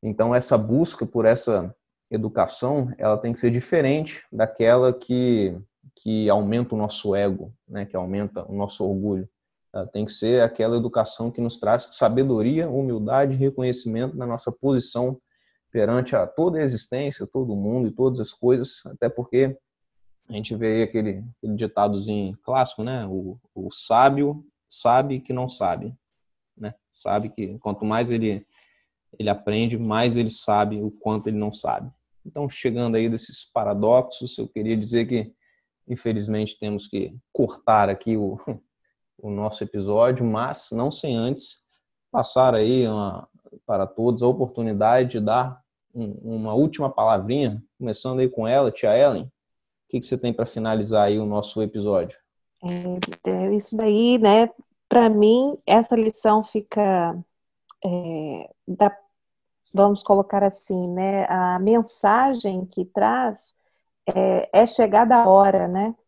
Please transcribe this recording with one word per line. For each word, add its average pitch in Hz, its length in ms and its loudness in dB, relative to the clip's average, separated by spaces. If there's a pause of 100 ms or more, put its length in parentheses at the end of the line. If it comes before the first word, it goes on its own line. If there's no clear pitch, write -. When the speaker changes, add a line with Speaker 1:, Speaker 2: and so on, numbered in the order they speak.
Speaker 1:
Então, 110 320 -2
essa 123 240 2
busca 117 480 0
por 113 200 -2
essa 110 500 2 (360)
educação, 123 840 -2
ela 107 220 0
tem 117 140 -4
que 117 80 -6
ser 120 100 2
diferente 147 800 0
daquela 117 600 4
que, 123 680 0 (380)
que 110 340 0
aumenta 110 460 0
o - 20 -2
nosso 104 380 -4
ego, 101 360 -2 (160)
né, 101 160 -10
que 101 120 -10
aumenta 98 520 -6
o 98 60 -12
nosso 101 300 -6
orgulho. 95 440 -2 (440)
Ela 98 140 -8
tem 104 180 -6
que 107 80 -10
ser 120 300 2
aquela 113 340 0
educação 113 520 -4
que 120 120 -8
nos 117 180 -4
traz 110 320 0
sabedoria, 131 800 0
humildade 131 640 0
e 131 40 -2
reconhecimento 127 800 -2
na 127 100 -8
nossa 117 260 -6
posição 127 680 -2 (500)
perante 120 460 0
a 92 100 2
toda 165 320 -2
a 156 40 0
existência, 131 640 -4
todo 127 260 -4
o 101 40 -4
mundo 110 320 -2
e - 40 -6
todas 127 280 0
as 107 120 -8
coisas, 123 540 -2
até - 220 -4
porque 131 480 -2 (720)
a - 40 -14
gente 113 220 -8
vê 110 200 -2
aí 113 80 2
aquele, 107 420 -4 (120)
aquele 104 200 -6
ditadozinho 104 840 -2
clássico, 127 400 -2
né? 117 240 -6
"O, 95 320 -8 (160)
o 92 160 -10
sábio 139 760 2 (240)
sabe 131 520 0
que - 120 -10
não 127 160 -6
sabe." 101 460 -6 (680)
Né? 107 140 -10 (160)
Sabe 104 400 -4
que 104 280 -8
quanto 104 260 -6
mais 117 260 0
ele, 110 360 -2 (720)
ele 104 120 -2
aprende, 110 480 -2
mais 113 380 0
ele 113 140 0
sabe 104 520 0
o 107 80 -4
quanto 107 380 -4
ele 107 100 -2
não 104 140 -4
sabe. - 380 -6 (340)
Então, 147 240 -8
chegando 120 480 -2
aí 113 120 2
desses - 360 -6
paradoxos, 110 920 0
eu 117 100 -8
queria 110 300 -4
dizer 113 300 0
que, 110 260 -4 (560)
infelizmente, 107 680 -4
temos 104 280 -8
que - 300 -8 (160)
cortar 107 560 2
aqui 110 280 -2
o, 104 300 -4
<laughs> - 720 -16
o 104 120 -12
nosso 104 340 -6
episódio, 107 600 2
mas 117 460 -4
não 123 220 -2
sem 139 240 -4
antes 123 480 -6 (480)
passar 127 420 2
aí 117 320 2
uma, 104 400 -6 (380)
para 98 220 -2
todos 120 360 -2
a 120 40 4
oportunidade 123 840 0
de 117 80 -4
dar 123 400 -2 (340)
um, 113 420 -10
uma 110 180 -6
última 147 360 0
palavrinha, 110 720 0 (160)
começando 127 420 -6
aí 127 80 2
com 120 180 -4
ela, 127 240 2
tia 107 260 2
Ellen. 127 280 4
O 131 60 -16 (580)
que 127 100 -4
que 120 80 -8
você 127 100 -2
tem 123 160 -4
pra 117 140 -4
finalizar 110 600 0
aí 104 120 2
o 107 80 -2
nosso 104 360 -4
episódio? 104 540 -2 (460)
Speaker 2:
É, 180 680 -8
é 190 240 0
isso 208 220 -4
daí, 226 420 4
né? 220 320 6 (380)
Pra 233 200 6
mim, 220 480 4 (100)
essa 226 300 4
lição 220 480 2
fica, 190 720 0 (680)
é, 165 680 -6 (160)
da, 196 300 2 (760)
vamos 202 300 4
colocar 196 400 2
assim, 190 460 -2
né? 190 400 -2
A 180 300 0
mensagem 220 1080 2
que 185 180 -6
traz 220 720 -2 (600)
é, 190 380 2
é 220 140 8
chegada 226 500 4
a 233 120 6
hora, 190 400 6
né? 202 260 -2 (140)